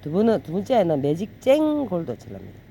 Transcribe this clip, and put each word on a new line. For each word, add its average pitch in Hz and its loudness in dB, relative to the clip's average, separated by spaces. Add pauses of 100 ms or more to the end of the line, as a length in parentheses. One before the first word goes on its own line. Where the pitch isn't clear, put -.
두 147 -10
번은, 208 2
두 156 -12
번째 202 -2
아이는 165 2
매직 156 -2
쨍 302 2
골드 160 -4
첼로입니다. 95 -16 (120)